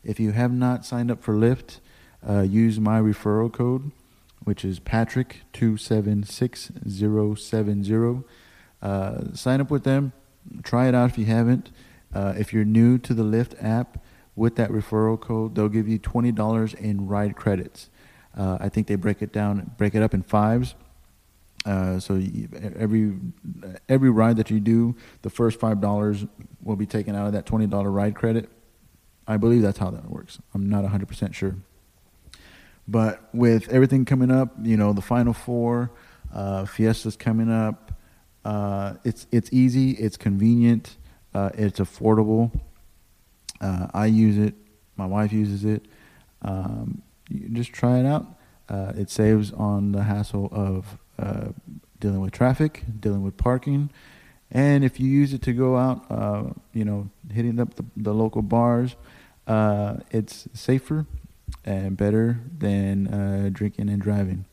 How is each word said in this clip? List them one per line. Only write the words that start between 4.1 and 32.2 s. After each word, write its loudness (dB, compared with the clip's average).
which -4
is -4
Patrick -2
two 0
seven 0
six -6
zero 0
seven -2
zero. 0
Uh, -4
sign 0
up -4
with -2
them. 0
Try 2
it 4
out 4
if -6
you 0
haven't. 2
Uh, -2
if -4
you're 2
new 6
to -2
the 0
Lyft 0
app, -2
with 0
that 0
referral 0
code, -4
they'll 2
give 0
you -2
twenty 0
dollars -2
in -4
ride -2
credits. -4
Uh, -2
I -4
think -2
they 0
break -2
it -8
down, -2
break 0
it 4
up 2
in 0
fives. 2
Uh, -2
so -4
y-, -4
every, 0
every 6
ride 4
that -2
you 2
do, 2
the -8
first 0
five 0
dollars 0
will -4
be -4
taken -4
out -2
of -2
that -4
twenty 0
dollar 0
ride 0
credit. -2
I -2
believe 6
that's 2
how -2
that -12
works. -14
I'm -2
not 0
a -2
hundred -2
percent -6
sure. -4